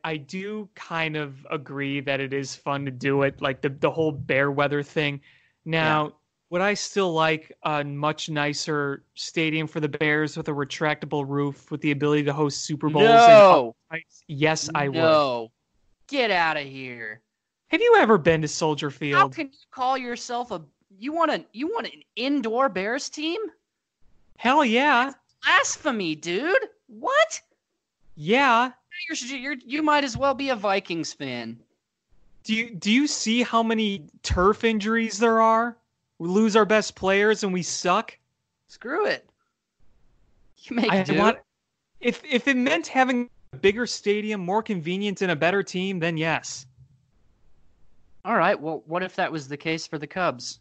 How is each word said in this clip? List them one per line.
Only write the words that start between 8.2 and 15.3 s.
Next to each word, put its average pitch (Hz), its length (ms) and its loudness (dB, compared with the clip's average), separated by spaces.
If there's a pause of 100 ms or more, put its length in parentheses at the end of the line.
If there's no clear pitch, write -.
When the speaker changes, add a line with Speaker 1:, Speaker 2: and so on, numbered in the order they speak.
Speaker 1:
nicer 147 720 -4 (140)
stadium 160 500 -4
for 156 140 -8
the 151 100 -2
Bears 151 480 -2
with 160 100 -10
a 160 40 -4
retractable 147 760 -4
roof 143 440 -6
with 147 100 -8
the 156 80 -2
ability 147 360 2
to 143 80 -2
host 147 320 -4
Super 151 220 -4
Bowls 165 180 4
and 226 40 8 (240)
Speaker 2:
No. 180 420 10 (140)
Speaker 1:
fights? - 380 -14
Yes, 156 480 0
I 143 140 0
would. 139 80 -4
Speaker 2:
No. 143 540 2 (540)